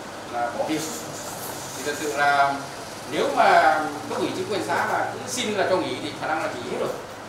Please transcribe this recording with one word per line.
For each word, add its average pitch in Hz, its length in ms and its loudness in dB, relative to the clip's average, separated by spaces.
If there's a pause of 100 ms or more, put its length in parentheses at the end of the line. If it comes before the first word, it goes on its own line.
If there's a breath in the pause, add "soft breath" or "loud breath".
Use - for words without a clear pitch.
(340)
là 120 240 0
bỏ 180 80 0
việc. 156 160 0 (960)
Thì 131 80 -8
thật 147 140 -2
sự 147 180 -2
là 139 380 6 (560)
nếu 196 240 2
mà 175 440 8 (300)
cấp 160 100 -2
ủy 180 160 2
chính 185 140 -4
quyền 190 180 0
xã 170 260 2
mà - 200 0
cứ - 140 -8
xin 214 260 -2
là 180 160 2
cho 185 80 4
nghỉ 131 260 -2
thì 147 80 -6 (100)
khả - 60 -4
năng - 160 0
là - 120 -2
nghỉ 120 160 -8
hết - 80 -2
rồi. - 100 0 (400)